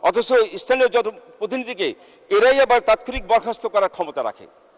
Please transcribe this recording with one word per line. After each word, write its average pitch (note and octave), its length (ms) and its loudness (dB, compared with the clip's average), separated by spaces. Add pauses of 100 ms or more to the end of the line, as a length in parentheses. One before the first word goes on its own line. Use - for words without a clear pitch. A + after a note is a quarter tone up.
অথচ A3+ 320 0
স্থানীয় A#3+ 560 0
জনপ্রতিনিধিকে A3 1040 -4 (360)
এরাই B3 300 4
আবার A#3+ 200 4
তাৎক্ষণিক A3 480 -2
বরখাস্ত A3 400 -2
করার G3 220 0
ক্ষমতা D3 340 -8
রাখে। G#2 240 -10 (300)